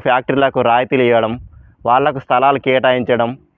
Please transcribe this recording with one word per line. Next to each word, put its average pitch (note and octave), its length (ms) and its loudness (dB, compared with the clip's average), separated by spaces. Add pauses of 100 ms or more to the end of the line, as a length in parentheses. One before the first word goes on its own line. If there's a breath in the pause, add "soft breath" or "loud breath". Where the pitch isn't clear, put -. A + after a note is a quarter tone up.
ఫ్యాక్టరీలకు C3 640 0
రాయితీలు B2+ 380 0
ఇవ్వడం, A2+ 260 2 (540 soft breath)
వాళ్లకు C3+ 380 0
స్థలాలు C3+ 420 2
కేటాయించడం, B2 640 0 (260)